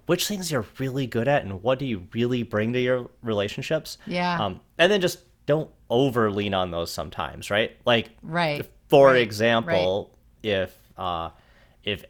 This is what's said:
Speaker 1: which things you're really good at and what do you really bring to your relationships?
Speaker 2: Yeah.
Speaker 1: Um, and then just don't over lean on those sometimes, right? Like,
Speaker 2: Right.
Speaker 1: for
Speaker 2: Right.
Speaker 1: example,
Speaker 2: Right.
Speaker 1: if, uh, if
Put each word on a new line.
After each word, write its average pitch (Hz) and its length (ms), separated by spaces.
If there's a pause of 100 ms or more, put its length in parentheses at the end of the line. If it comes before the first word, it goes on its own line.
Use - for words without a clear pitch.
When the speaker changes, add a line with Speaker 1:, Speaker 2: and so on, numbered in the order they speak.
Speaker 1:
which 175 220
things 185 240
you're 123 120 (140)
really 131 300
good 113 180
at 143 160
and 95 200
what 127 180
do 143 60
you 98 260
really 120 320
bring 110 300
to 127 60
your 123 300 (120)
relationships? 117 840
Speaker 2:
Yeah. 175 340
Speaker 1:
Um, 95 200 (180)
and 180 140
then 208 80
just 175 180 (280)
don't 147 220 (220)
over 120 400
lean 101 240
on 92 160
those 85 220
sometimes, 76 580
right? 107 340
Like, 117 260 (120)
Speaker 2:
Right. 156 420 (240)
Speaker 1:
for 139 200
Speaker 2:
Right. 131 80
Speaker 1:
example, 107 960 (320)
Speaker 2:
Right. 107 80
Speaker 1:
if, 95 260 (180)
uh, 87 340 (520)
if 101 280